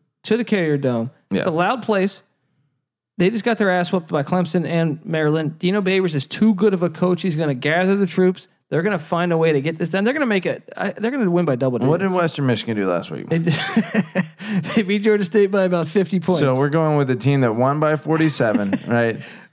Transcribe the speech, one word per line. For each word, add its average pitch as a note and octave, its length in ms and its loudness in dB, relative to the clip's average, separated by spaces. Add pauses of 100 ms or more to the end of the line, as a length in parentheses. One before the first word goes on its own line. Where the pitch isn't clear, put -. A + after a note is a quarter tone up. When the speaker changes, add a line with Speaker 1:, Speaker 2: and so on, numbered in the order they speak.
(240)
Speaker 1:
to G#3+ 120 0
the A#3+ 80 -2
Carrier D#3+ 320 0
Dome. B2 340 -2 (200)
It's - 160 -2
Speaker 2:
Yeah. F#3 40 -2
Speaker 1:
a D#3 40 -2
loud G#3 280 -2
place. G3 400 -2 (960)
They F3 120 4
just A3+ 140 -4
got A#3 140 0
their G3+ 120 2
ass F3+ 220 0
whooped F3 160 -2
by D3+ 140 0
Clemson F3 440 -2
and E3 380 -2
Maryland. D#3 540 0
Dino F#3+ 240 0
Babers F#3 320 0
is C3+ 120 -4
too A3 280 2
good F#3+ 200 2
of F3 100 0
a E3+ 60 2
coach. F3+ 320 0
He's F3 140 -2
gonna D#3 180 0
gather E3 420 0
the G3+ 100 2
troops. F#3 400 0 (220)
They're D#3 140 0
gonna G3 160 0
find E3+ 340 -2
a E3 40 2
way D#3+ 160 4
to C#3+ 80 2
get D#3+ 180 -4
this E3 120 -2
done. F#3+ 140 0
They're B3+ 100 0
gonna D4+ 120 -2
make G3 200 0
it. - 300 -6
I, G3+ 160 -4
they're A3 180 -4
gonna B3+ 200 0
win F3 140 2
by C#3 120 0
double B2 220 0
digits. C3 120 2
Speaker 2:
What F3 100 2
did F#3+ 120 0
Western E3 340 0
Michigan A2+ 300 0
do F#2+ 120 0
last E2+ 220 -2
week? B1+ 180 -10
Speaker 1:
They, E3 100 0
<laughs> F3+ 1400 -2
they - 80 2
beat G3+ 200 -2
Georgia G#3 220 2
State G3 260 2
by G3 140 2
about F3 240 0
fifty G3 320 0
points. F#3 200 0
Speaker 2:
So C3+ 140 2
we're C#3 160 2
going D#3 260 2
with C3+ 140 2
a B2+ 60 0
team C3+ 260 2
that A2+ 120 2
won C3 260 2
by D#3 160 2
forty-seven, C#3 880 0
Speaker 1:
<laughs> - 60 -12
Speaker 2:
right? A#2 300 2 (340)